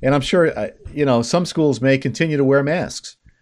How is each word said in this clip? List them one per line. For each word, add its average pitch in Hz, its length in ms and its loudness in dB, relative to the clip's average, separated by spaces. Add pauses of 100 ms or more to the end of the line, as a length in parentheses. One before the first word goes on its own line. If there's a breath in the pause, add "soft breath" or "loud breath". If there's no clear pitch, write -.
and 135 120 2
I'm 143 60 2
sure, 160 380 2
uh, 104 100 -6 (240)
you 147 140 0
know, 120 160 2
some 170 240 -2
schools 147 340 0
may 135 160 4
continue 147 400 -2
to 139 80 2
wear 139 180 4
masks. 151 540 -4 (260 soft breath)